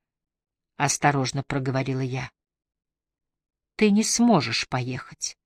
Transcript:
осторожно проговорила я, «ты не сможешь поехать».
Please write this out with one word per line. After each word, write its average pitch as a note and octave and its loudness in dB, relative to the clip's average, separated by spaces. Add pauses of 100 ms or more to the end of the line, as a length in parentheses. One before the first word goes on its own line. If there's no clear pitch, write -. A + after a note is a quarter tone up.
(760)
осторожно C#3 0
проговорила C3+ -4
я, B2+ -6 (1500)
«ты G#3+ 4
не G#3 4
сможешь F3 2
поехать». - -8